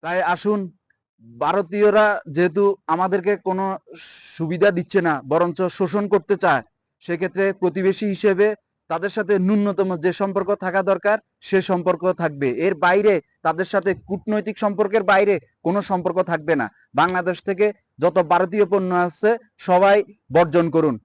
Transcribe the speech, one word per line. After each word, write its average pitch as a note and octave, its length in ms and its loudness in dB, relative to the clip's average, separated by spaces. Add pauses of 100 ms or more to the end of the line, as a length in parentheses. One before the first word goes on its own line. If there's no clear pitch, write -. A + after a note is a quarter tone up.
তাই F3 160 -2 (140)
আসুন, G#3 260 -2 (640)
ভারতীয়রা G3 840 2 (280)
যেহেতু F3 280 2 (240)
আমাদেরকে F#3 460 0 (140)
কোনো F#3+ 180 -2 (720)
সুবিধা E3 400 0
দিচ্ছে F#3+ 300 -2
না, D#3 60 0 (160)
বরঞ্চ E3 300 0 (180)
শোষণ G3+ 260 -2 (100)
করতে G3 300 0
চায়, C#3+ 200 2 (420)
সেক্ষেত্রে F3+ 400 -4 (160)
প্রতিবেশী F#3+ 520 0
হিসেবে G3 340 2 (420)
তাদের E3+ 280 -4
সাথে G#3 160 0 (140)
ন্যূনতম G3+ 420 0 (140)
যে F3+ 160 2
সম্পর্ক G3 300 -2 (140)
থাকা F#3 180 -2 (100)
দরকার, G3+ 260 0 (300)
সে F#3+ 120 2 (100)
সম্পর্ক F3+ 340 -2 (180)
থাকবে। C#3+ 260 -2 (180)
এর F#3+ 80 2 (120)
বাইরে, G3+ 280 4 (320)
তাদের E3 280 -2
সাথে F#3+ 180 0 (160)
কূটনৈতিক G#3+ 560 -6
সম্পর্কের G3+ 400 0
বাইরে G3 320 2 (300)
কোনো F#3 140 0 (100)
সম্পর্ক F3+ 280 -2 (140)
থাকবে D#3+ 240 -2
না। A#2+ 120 -4 (320)
বাংলাদেশ F3+ 380 0 (100)
থেকে G3 180 0 (380)
যত E3+ 140 2 (140)
ভারতীয় F#3+ 400 2
পণ্য F#3+ 200 0 (140)
আসছে, G3 240 -2 (380)
সবাই G3 300 6 (380)
বর্জন E3+ 300 4 (100)
করুন। D3+ 300 2